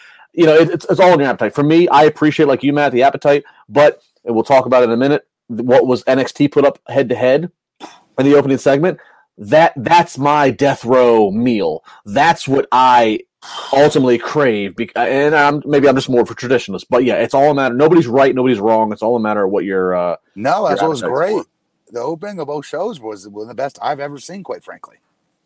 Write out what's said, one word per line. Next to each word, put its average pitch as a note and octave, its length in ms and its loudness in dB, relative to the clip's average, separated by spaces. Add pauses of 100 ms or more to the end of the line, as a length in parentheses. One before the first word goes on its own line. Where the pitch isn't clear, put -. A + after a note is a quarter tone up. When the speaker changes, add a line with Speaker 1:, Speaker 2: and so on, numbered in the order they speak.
(340)
Speaker 1:
You E3 120 2
know, D#3 80 6
it, D#3+ 160 6
it's, E3+ 180 -6
it's F3+ 120 0
all F#3 140 6
in D#3 60 2
your C#3 100 0
appetite. G#2 260 -4
For D3 80 0
me, E3 240 4
I C#3+ 160 4
appreciate, D3+ 420 2
like C3+ 160 0
you, C#3+ 120 -2
Matt, D3 180 0
the B2 100 0
appetite, C#3+ 420 0 (260)
but, C#3 340 2 (200)
and A#2 120 -4
we'll A2+ 80 2
talk C3 240 2
about B2 160 4
it A#2 40 4
in A2+ 40 -2
a A#2 60 0
minute, C#3 280 0 (220)
what B2 400 2
was B2+ 180 -2
N C3 140 0
X B2+ 120 -4
T D3 160 0
put C#3+ 160 0
up C#3 140 0 (100)
head B2 220 -2
to B2 60 -4
head C3 340 0 (720)
in C3 60 0
the C#3+ 100 4
opening C3+ 240 2
segment, D3 400 0 (400)
that, D3 380 2
that's - 420 -4
my C#3+ 320 0
death C3+ 340 -2
row A#2 460 4
meal. G#2 520 -4 (220)
That's C#3+ 420 -2
what C3+ 240 -2
I B2 500 2 (520)
ultimately C3+ 460 2
crave. G#2+ 560 -2
Bec-, A2 200 -8
and C3+ 380 0
I'm, D3 320 0
maybe C#3 220 2
I'm C3 80 4
just C3 140 -4
more B2 120 2
of G#2 80 -2
a A2+ 60 -14
traditionalist, A#2+ 520 -4
but B2 160 0
yeah, A2+ 120 0
it's A2 180 -2
all C#3 160 2
a C#3+ 60 0
matter. C3+ 180 -2
Nobody's D#3+ 320 2
right, B2+ 300 2
nobody's B2+ 240 0
wrong. A2 340 0
It's - 80 -14
all A2+ 140 -2
a A#2 40 -4
matter G#2+ 260 -2
of F#2+ 60 -2
what G2 140 -2
your, F#2 300 -2
uh, F2 220 -4 (180)
Speaker 2:
No, C#3 240 -2
Speaker 1:
your G3 100 -2
Speaker 2:
that's C#3+ 140 -4
what D#3+ 60 -2
was C#3 120 -6
Speaker 1:
appetite's A2 180 -6
Speaker 2:
great. G3 260 -4
Speaker 1:
for. - 480 -20
Speaker 2:
The A#2 80 -10
opening E3+ 380 -10
of C#3 80 -10
both D3 200 -10
shows F3 320 -8
was G#2+ 280 -14
one G#2 160 -16
of A2 40 -14
the A#2+ 80 -20
best C3+ 260 -10
I've C3+ 180 -6
ever C#3+ 200 -12
seen, F3+ 240 -16
quite G2+ 200 -14
frankly. - 340 -20 (480)